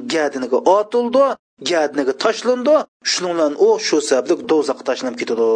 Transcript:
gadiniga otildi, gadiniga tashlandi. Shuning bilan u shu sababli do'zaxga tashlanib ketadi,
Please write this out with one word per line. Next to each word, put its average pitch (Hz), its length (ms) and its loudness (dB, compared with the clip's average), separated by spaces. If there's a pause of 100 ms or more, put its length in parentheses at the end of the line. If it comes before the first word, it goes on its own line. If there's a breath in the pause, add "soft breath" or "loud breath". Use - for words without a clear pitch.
gadiniga 131 640 -2
otildi, 240 580 2 (340)
gadiniga 143 540 -2
tashlandi. 247 640 0 (260)
Shuning 175 320 -4
bilan 156 220 0
u 196 220 4
shu - 220 -2
sababli 139 440 0
do'zaxga 139 400 0
tashlanib 127 340 -4
ketadi, 117 280 -2 (100)